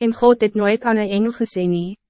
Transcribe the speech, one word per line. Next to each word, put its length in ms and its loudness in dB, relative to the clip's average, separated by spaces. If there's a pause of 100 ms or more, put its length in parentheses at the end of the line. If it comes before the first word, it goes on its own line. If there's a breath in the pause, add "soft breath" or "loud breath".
En 120 0
God 280 4
het 140 0
nooit 280 0
aan 160 0
'n 200 -2
engel 140 0
gesê 360 -4
nie, 280 -4 (140)